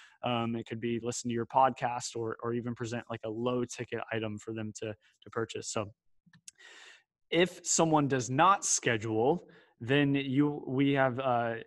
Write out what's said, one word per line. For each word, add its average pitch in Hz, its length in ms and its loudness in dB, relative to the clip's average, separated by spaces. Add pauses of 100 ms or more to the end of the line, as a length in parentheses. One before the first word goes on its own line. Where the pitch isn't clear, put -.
(300)
Um, 117 260 0
it 117 100 -6
could 117 140 -8
be 117 220 -2
listen 120 260 -6
to 117 60 -2
your 117 160 -2 (100)
podcast 123 560 0
or, 113 260 -4
or 117 120 0
even 120 200 -4
present, 117 360 -6
like, 113 140 -6
a 113 40 -4 (200)
low 123 180 0 (100)
ticket 117 240 -6 (160)
item 107 220 -4
for 113 160 -10
them 110 260 -6
to, 113 60 -8
to - 440 -14
purchase. 113 380 -6
So 107 240 -6 (1400)
if 175 360 2
someone 156 420 4
does 123 220 -2
not 170 340 4
schedule, 113 840 0 (340)
then 139 340 2
you, 139 520 0
we 139 260 2
have, 131 280 2
uh, 120 360 0 (100)